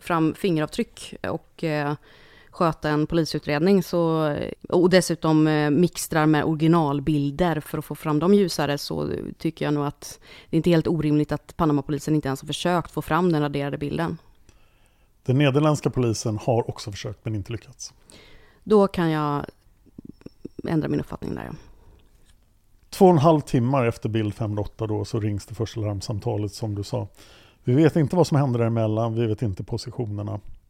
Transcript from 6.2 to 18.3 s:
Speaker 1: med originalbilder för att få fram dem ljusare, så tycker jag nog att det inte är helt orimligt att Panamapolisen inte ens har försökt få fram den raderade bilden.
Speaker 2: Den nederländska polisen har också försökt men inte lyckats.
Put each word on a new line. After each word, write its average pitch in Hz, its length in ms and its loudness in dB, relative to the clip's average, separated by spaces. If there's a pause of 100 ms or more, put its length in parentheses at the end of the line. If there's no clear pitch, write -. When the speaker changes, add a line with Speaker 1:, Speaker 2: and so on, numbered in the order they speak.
Speaker 1:
med 156 180 4
originalbilder 151 1160 2
för - 180 -8
att 151 80 -8
få 147 100 -10
fram 151 240 -2
dem 175 140 4
ljusare, 165 440 2
så 151 340 -6 (260)
tycker 156 280 -4
jag 147 80 0
nog 147 120 0
att - 340 -10 (300)
det - 80 -2
inte 165 120 2
är - 20 6
helt 165 160 4
orimligt 151 440 0
att - 260 -8
Panamapolisen 147 580 0
inte 147 120 -2
ens 135 140 -4
har 151 60 -12
försökt 170 440 -2
få 156 100 -6
fram 170 300 0
den 151 100 0
raderade 143 360 -4
bilden. 160 400 -6 (1040)
Speaker 2:
Den 127 140 2
nederländska 147 520 2
polisen 113 480 -2
har 120 320 -2
också - 220 -12
försökt - 340 -12
men 110 100 -4
inte 101 160 -8
lyckats. - 420 -14 (680)